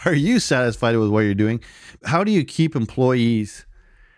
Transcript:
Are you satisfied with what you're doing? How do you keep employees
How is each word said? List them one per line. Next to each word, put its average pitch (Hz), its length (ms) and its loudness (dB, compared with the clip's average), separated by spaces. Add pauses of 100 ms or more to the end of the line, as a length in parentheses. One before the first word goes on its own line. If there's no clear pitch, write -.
Are 185 80 2
you 185 260 2
satisfied 123 580 0
with 107 120 2
what 107 120 2
you're 104 140 2
doing? 110 260 -2 (440)
How 165 180 0
do 214 80 0
you 175 120 2
keep 160 320 -2
employees 117 920 0 (520)